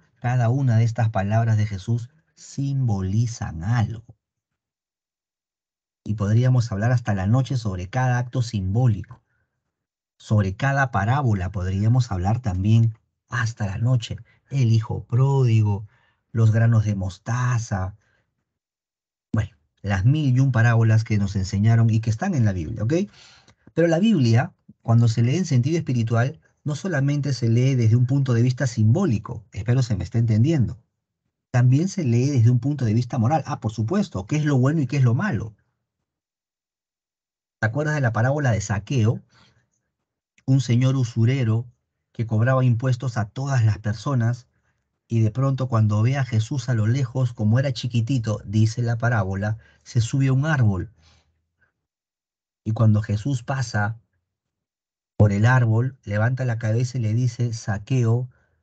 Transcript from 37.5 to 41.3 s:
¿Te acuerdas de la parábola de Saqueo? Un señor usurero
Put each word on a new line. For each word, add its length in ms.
¿Te 80
acuerdas 280
de 60
la 120
parábola 380
de 100
Saqueo? 600
Un 160
señor 340
usurero 720